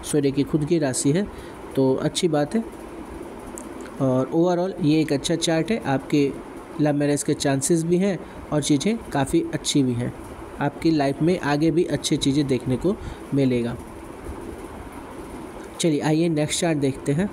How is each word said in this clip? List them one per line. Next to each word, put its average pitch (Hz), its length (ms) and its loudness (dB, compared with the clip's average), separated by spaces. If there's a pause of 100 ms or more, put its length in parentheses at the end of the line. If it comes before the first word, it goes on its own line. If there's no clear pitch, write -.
सूर्य 139 260 2
की 135 140 0
खुद 151 200 0
की 165 140 2
राशि 139 340 2
है, 202 140 2 (500)
तो 131 200 4
अच्छी 151 320 0
बात 147 260 2
है। 226 100 2 (1400)
और 131 300 2
overall 175 420 2 (100)
ये 156 180 4
एक 147 120 2
अच्छा 143 240 0
chart 160 340 0
है, 220 160 0
आपके 139 440 2 (500)
love 147 140 4
marriage 147 280 2
के 151 120 0
chances 147 500 2
भी 175 140 2
हैं 196 200 2 (300)
और 147 140 0
चीज़ें 156 340 2 (140)
काफ़ी 147 340 2 (100)
अच्छी 147 280 2
भी 127 120 2
हैं, 120 180 -2 (480)
आपकी 143 300 0
life 139 320 2
में 175 180 4
आगे 147 300 2
भी 165 160 4
अच्छी 147 320 0
चीज़ें 139 280 2
देखने 127 300 0
को 180 200 0 (380)
मिलेगा। 123 420 2 (2000)
चलिए 147 200 2
आइए 156 280 4
next 151 320 0
chart 165 180 2
देखते 135 340 0
हैं। 185 200 2